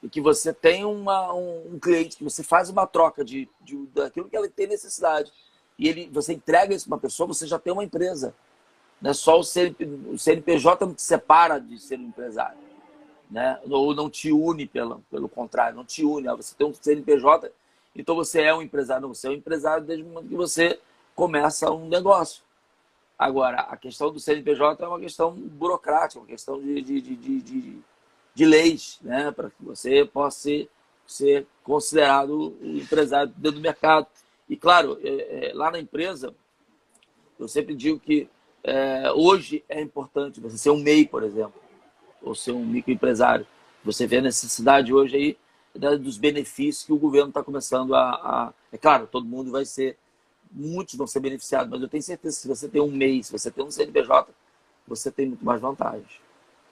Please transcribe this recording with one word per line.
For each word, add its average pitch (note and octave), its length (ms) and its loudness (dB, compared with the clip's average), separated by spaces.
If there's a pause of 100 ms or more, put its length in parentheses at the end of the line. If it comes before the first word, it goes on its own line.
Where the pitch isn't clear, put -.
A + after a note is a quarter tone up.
e - 80 -12
que D3+ 100 -6
você D3+ 320 2
tem F3 320 4
uma, G3 480 -2
um, F3 440 -8
um D3+ 40 -12
cliente, E3 380 0
que - 60 -14
você D3 180 -8
faz F3 280 2
uma F#3+ 180 0
troca D#3 360 2
de, C3 240 -10 (140)
de, - 140 -16 (180)
daquilo D3 340 -4
que G#3+ 80 -10
ela G#3 140 -2
tem G3 160 -4
necessidade, F3 680 -2 (460)
e D3+ 100 0
ele, E3 240 -4
você D#3 220 -4
entrega F3 400 2
isso F#3 140 -8
pra D#3 80 -4
uma B2+ 60 -8
pessoa, - 260 -4
você D#3+ 180 -6
já D#3 140 -4
tem F3 120 -6
uma G3 120 -4
empresa. F3 500 -6 (680)
Não C3+ 120 -4
é - 20 0
só D#3+ 260 6
o F3 40 -2
C F3+ 180 -2
N F3 120 0
P, - 120 -8
o C#3+ 320 -10
C - 160 2
N E3 80 0
P E3 160 2
J E3+ 280 4
não F3+ 100 -6
te - 80 -10
separa D#3+ 560 6
de A#2 200 -18
ser B2+ 200 -12
um B2 80 -14
empresário, A#2+ 500 -8 (720)
né? B2+ 300 -2 (100)
Ou C#3 240 2
não D3+ 160 -4
te D#3 220 -4
une, D#3 340 2
pelo, A#2+ 460 -8
pelo C#3+ 180 -8
contrário, A#2 460 -2
não B2 100 -16
te - 180 -6
une. D3 240 -2
Ah, A#2+ 80 -2
você - 200 -16
tem C#3+ 100 0
um D3 80 -4
C D3 200 0
N D3 100 -2
P D3 160 4
J, D3 320 4 (440)
então - 200 -2
você E3 260 -2
é D#3 120 6
um E3 80 -2
empresário. C3+ 420 -4
Não, C3 100 -12
você - 140 -10
é - 20 -4
um C#3 40 -2
empresário D#3 500 -4
desde D#3 200 -10
o E3+ 40 -18
momento E3 220 -16
que - 60 -10
você E3+ 440 0 (360)
começa D#3 560 0
um D#3+ 160 -6
negócio. F3+ 560 2 (720)
Agora, C3 440 0
a - 140 -6
questão D3 360 -6
do D3+ 80 -12
C D3+ 140 0
N D3+ 100 -4
P D3 100 0
J D3 300 2
é E3+ 40 -8
uma F3 120 -8
questão - 320 -4
burocrática, D#3 880 -4
uma A2 80 -20
questão C3+ 340 -12
de, C#3+ 200 -6
de, C3+ 200 -4
de, B2+ 140 -10
de, C3 260 -6
de, B2 400 -10 (520)
de - 120 4
leis, D#3+ 560 4
né? C#3 300 -4
Para - 180 -10
que - 140 -20
você B2+ 420 2
possa C#3+ 340 -4
ser, D3 300 -4 (360)
ser C#3 420 2 (160)
considerado D3+ 1000 2
um D#3 160 -6
empresário C#3+ 580 0
dentro D3 240 -4
do - 20 -12
mercado. D#3 440 2 (440)
E, - 60 -4
claro, E3 480 4
é, C#3 460 -6
é, - 40 -12
lá D3+ 160 0
na E3+ 100 -8
empresa, D#3 540 -8 (1080)
eu A#2 80 -10
sempre D3+ 280 -4
digo C#3+ 240 -2
que, D3+ 300 0 (340)
é, C3+ 480 0
hoje D#3+ 560 4
é D3+ 140 -8
importante C#3+ 580 -6
você A2+ 180 -12
ser C#3+ 120 2
um D3+ 80 6
mei, D3 300 8
por B2 160 -4
exemplo, G#2+ 360 -6 (640)
ou A#2 140 -8
ser - 160 -8
um A#2+ 140 -4
microempresário. A#2+ 840 2 (360)
Você G#2+ 220 -2
vê A#2 120 2
a B2+ 40 4
necessidade B2+ 720 2
hoje C3+ 220 4
aí, D3 220 0 (360)
né, C#3+ 240 0
dos C3 200 -6
benefícios D3 680 -2
que D#3 80 0
o D3+ 40 2
governo C#3+ 340 2
tá C#3+ 120 -4
começando C3 520 -2
a, C3 140 4
a, B2 440 -4 (180)
é A2+ 60 -14
claro, C3+ 300 4
todo B2 180 -6
mundo B2+ 260 -8
vai C3+ 140 -2
ser, C3 320 -6 (540)
muitos D#3+ 440 -10
vão B2+ 120 -6
ser C3 120 -4
beneficiados, C3+ 500 -4
mas B2+ 120 -8
eu C3 60 -8
tenho D3+ 160 -6
certeza D#3+ 320 -10
que - 60 -10
se - 60 -12
você C3+ 200 -6
tem D3 140 2
um D3 100 0
mei, C3+ 320 0
se - 80 -14
você A2+ 200 -6
tem C3+ 120 -8
um D3 80 -10
C D3 120 -2
N - 80 -6
P - 120 4
J, - 260 4 (580)
você A#2+ 240 -8
tem C#3 160 -2
muito B2+ 180 -8
mais A#2+ 160 0
vantagens. B2 600 -8 (500)